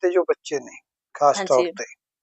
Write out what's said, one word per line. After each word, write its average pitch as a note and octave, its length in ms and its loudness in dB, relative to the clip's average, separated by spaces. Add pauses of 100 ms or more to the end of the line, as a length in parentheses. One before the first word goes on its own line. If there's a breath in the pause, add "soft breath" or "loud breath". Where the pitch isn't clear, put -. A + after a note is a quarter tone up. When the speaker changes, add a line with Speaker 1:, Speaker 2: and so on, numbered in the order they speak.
Speaker 1:
ਦੇ F3+ 80 0
ਜੋ F3+ 120 2
ਬੱਚੇ D3+ 360 -4
ਨੇ - 220 -18 (340)
ਖਾਸ C#3+ 220 2
Speaker 2:
ਹਾਂਜੀ। G3 120 -6
Speaker 1:
ਤੌਰ C#3 300 2
ਤੇ, A#2 60 -8 (380)